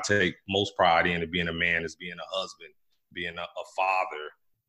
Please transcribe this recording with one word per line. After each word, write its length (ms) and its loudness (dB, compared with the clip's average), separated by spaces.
take 280 4
most 280 0
pride 300 6
in, 160 0
in 80 -6
being 180 -2
a 40 -2
man 320 0
is 120 -8
being 220 -12
a 180 -8
husband, 340 -8
being 240 -8
a, 40 -6
a 220 -10
father, 540 0